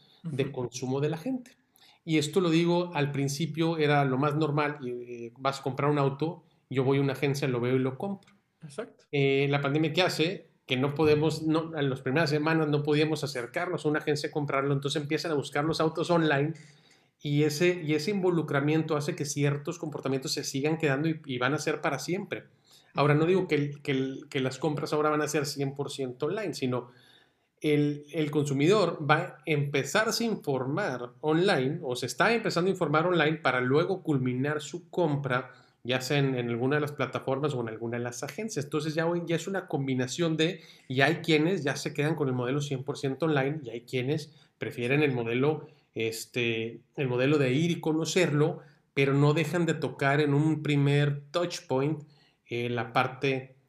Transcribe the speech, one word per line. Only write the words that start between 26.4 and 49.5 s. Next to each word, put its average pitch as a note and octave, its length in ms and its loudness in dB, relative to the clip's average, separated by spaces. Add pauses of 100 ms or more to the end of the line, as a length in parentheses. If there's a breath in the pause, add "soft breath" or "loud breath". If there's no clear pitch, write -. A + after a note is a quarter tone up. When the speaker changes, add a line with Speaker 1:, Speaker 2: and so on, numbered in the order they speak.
Speaker 1:
sino B2+ 380 -2 (720 loud breath)
el, D3 500 2
el D#3 180 -2
consumidor D3+ 680 2 (120)
va D3+ 60 8
a F3+ 200 -4 (100)
empezarse D3 800 0
a - 20 0
informar C3+ 920 -2
online D#3+ 640 2
o B2+ 140 -4
se - 80 -4
está F#3 300 2
empezando F3+ 340 0
a F#3+ 40 2
informar D#3+ 340 2
online D#3+ 320 2
para B2+ 240 2
luego E3+ 400 2
culminar C3+ 580 0
su F3 300 -12
compra, C#3+ 600 0 (300 loud breath)
ya C3 200 0
sea D3 160 0
en, C3+ 160 2
en A#2+ 160 -2
alguna B2+ 260 0
de D3+ 60 0
las D3 100 -4
plataformas C3 640 -2
o B2 80 -2
en A2+ 80 -4
alguna A2+ 260 -6
de A#2+ 80 -4
las A#2+ 180 -8
agencias. G#3+ 440 -6
Entonces D3+ 280 -4
ya D#3+ 120 0
hoy F3 200 -2
ya E3 100 0
es D#3+ 120 -4
una F#3 200 -4
combinación C#3 680 -2
de, D#3+ 240 0 (260 loud breath)
y C3 140 0
hay D3+ 160 6
quienes D#3+ 480 2
ya C3+ 120 -2
se D3 180 -6
quedan D3 200 0
con C#3+ 140 0
el B2+ 60 0
modelo B2+ 260 -2
cien C#3 240 -6
por C3 140 -8
ciento C3+ 260 -4
online D3+ 400 0
y A2+ 60 -10
hay A#2 100 -8
quienes C3 540 -4 (240 soft breath)
prefieren A#2+ 440 0
el C#3 100 4
modelo B2+ 540 0 (300 loud breath)
este, A2+ 880 -2 (120)
el C#3 140 -2
modelo C3 300 2
de B2+ 140 2
ir D#3+ 200 2
y D3 80 -2
conocerlo, D#3 800 2 (340 loud breath)
pero C#3 200 4
no C#3+ 200 6
dejan E3 320 0